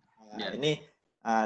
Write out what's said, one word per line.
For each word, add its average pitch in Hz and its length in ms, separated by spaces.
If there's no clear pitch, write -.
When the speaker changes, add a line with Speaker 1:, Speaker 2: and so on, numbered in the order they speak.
Speaker 1:
Nah, 104 160
Speaker 2:
Ya. 101 160
Speaker 1:
ini, 147 240
eh, 113 260